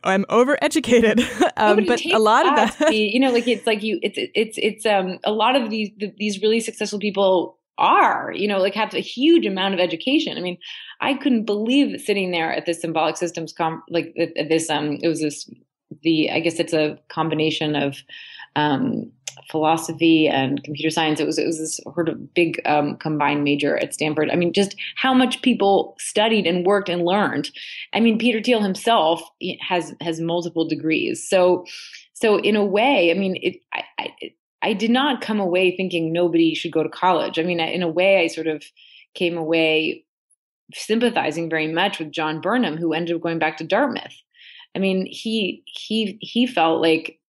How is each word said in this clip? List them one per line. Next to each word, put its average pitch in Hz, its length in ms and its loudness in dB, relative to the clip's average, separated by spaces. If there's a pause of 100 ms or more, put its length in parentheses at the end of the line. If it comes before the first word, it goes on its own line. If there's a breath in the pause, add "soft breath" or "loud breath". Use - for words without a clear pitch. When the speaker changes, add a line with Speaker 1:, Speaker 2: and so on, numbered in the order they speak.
Speaker 1:
I'm 190 220 2
overeducated, 247 960 4
<laughs> - 360 0
um, - 200 4
Speaker 2:
Nobody 208 100 2
Speaker 1:
but - 140 2
a - 20 -10
Speaker 2:
takes - 160 2
Speaker 1:
lot 220 280 6
of 302 100 4
Speaker 2:
that 220 220 2
Speaker 1:
that 302 80 2
Speaker 2:
to 320 40 4
be, 214 180 2
you 214 120 2
know, 269 100 4
like, 240 160 2
it's 240 220 0
like 214 160 0
you, 214 180 -4
it's, - 160 -4 (160)
it's, 220 240 -2
it's, - 260 -2
um, 190 380 0
a - 80 0
lot 220 240 2
of 233 160 0
these, 214 260 -4
the, 202 220 -8
these 196 240 -4
really 220 180 2
successful 208 380 -8
people 190 600 0 (200)
are, 247 560 2
you 202 140 -2
know, 202 100 0
like, 190 160 0
have 208 180 -4
a - 80 -4
huge 302 460 2
amount 190 280 -2
of 175 60 -2
education. 180 560 -2
I - 40 -8
mean, 180 180 -6 (420 loud breath)
I 269 140 0
couldn't 240 300 0
believe 220 560 0
sitting 196 320 -2
there 165 200 -2
at - 140 -4
this 165 140 -4
symbolic 160 360 0
systems 170 360 -6
com-, 160 360 -4
like, 165 300 -2
at, 165 180 -2
at 151 120 -4
this, 160 200 0
um, 151 320 -2
it 170 80 0
was 156 120 -2
this, 147 280 -6 (540)
the, 156 300 2
I 160 80 0
guess 160 180 -2
it's 165 160 -2
a 151 240 0 (100)
combination 156 680 -2
of, 143 200 -2 (600 loud breath)
um, 147 560 -2 (380)
philosophy 160 800 2
and 135 360 0
computer 151 260 -4
science. 156 300 0
It 147 60 2
was, 165 120 -2
it - 80 0
was 160 120 -4
this 156 240 -8
sort 165 260 -4
of 139 260 -8
big, 170 300 2
um, 147 320 0
combined 147 480 0
major 143 340 0
at - 160 -4
Stanford. 151 360 0
I - 60 0
mean, 175 160 0
just 196 240 0 (200 loud breath)
how 262 180 2
much 254 280 0
people 196 560 2
studied 214 480 0
and 175 200 0
worked 202 220 2
and 175 160 -2
learned. 175 460 0 (420 loud breath)
I 202 80 0
mean, 226 180 4
Peter 226 240 0
Thiel 233 200 2
himself 185 600 2 (380)
has, 160 400 -2
has 165 200 -6
multiple 165 460 -2
degrees. 156 640 -2
So, 180 360 4 (480 loud breath)
so 214 260 2
in 214 180 2
a 202 80 2
way, 202 460 4
I 170 40 2
mean, 190 280 -2
it, - 140 -2 (160)
I, - 100 -8 (160)
I, - 100 -10 (120)
it, - 120 -14 (300)
I 202 100 0
did 220 180 0
not 262 300 2
come 214 200 -2
away 180 360 2
thinking 170 360 -2
nobody 165 420 2
should 156 180 -8
go 160 100 0
to 156 60 -2
college. 175 500 0
I 160 40 0
mean, 170 180 -2
I, 160 60 0
in 180 160 -4
a 175 60 0
way, 180 340 4
I 165 60 0
sort 160 180 -6
of 151 180 -4 (500 soft breath)
came 175 220 -2
away 160 680 0 (680)
sympathizing 170 800 -2
very 156 200 -2
much 185 280 -2
with 156 120 -8
John 156 300 -4
Burnham, 185 380 -2
who 165 160 -2
ended 170 200 -2
up 165 80 -6
going 165 160 -2
back 160 200 -2
to 165 60 -8
Dartmouth. 202 580 -2 (520 loud breath)
I - 40 -6
mean, 190 280 0
he, 220 600 -6
he, 214 540 -6
he 240 260 0
felt 165 340 2
like 160 480 0